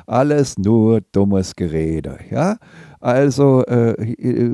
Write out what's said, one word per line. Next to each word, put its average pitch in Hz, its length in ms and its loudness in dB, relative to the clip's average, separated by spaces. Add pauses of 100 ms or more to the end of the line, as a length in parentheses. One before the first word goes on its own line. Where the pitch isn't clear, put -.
Alles 139 500 0
nur 110 440 2 (100)
dummes 98 440 0
Gerede, 80 640 -4 (140)
ja? 175 260 -2 (440)
Also, 131 640 2
äh, 117 500 -2 (380)